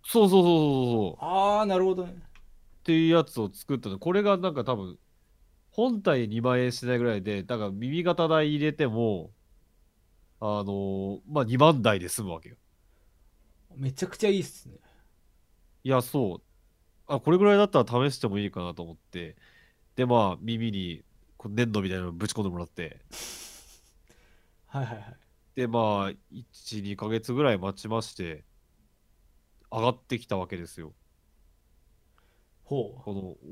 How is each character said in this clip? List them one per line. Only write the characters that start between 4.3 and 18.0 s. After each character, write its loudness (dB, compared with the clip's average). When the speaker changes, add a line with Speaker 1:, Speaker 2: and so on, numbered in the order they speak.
Speaker 2:
な -2
ん -6
か -4
多 -2
分、 -8
本 -2
体 2
二 -4
万 2
円 0
し -10
な 0
い 2
ぐ 0
ら 0
い -4
で、 -4
だ -4
か -4
ら -6
耳 -4
型 0
代 2
入 -2
れ 0
て 0
も、 -2
あ -4
の -2
ー、 -6
ま 0
あ、 -2
二 0
万 8
台 4
で -8
済 -6
む -8
わ -10
け -20
よ。 -20
Speaker 1:
め -6
ち -8
ゃ -2
く -16
ち 0
ゃ 4
い 2
い -2
っ -2
す -16
ね。 -20
Speaker 2:
い -2
や、 4
そ -2
う。 -20
あ、 -2
こ 0
れ 6
ぐ 4
ら 8
い 8
だ 6
っ 2
た 6
ら 0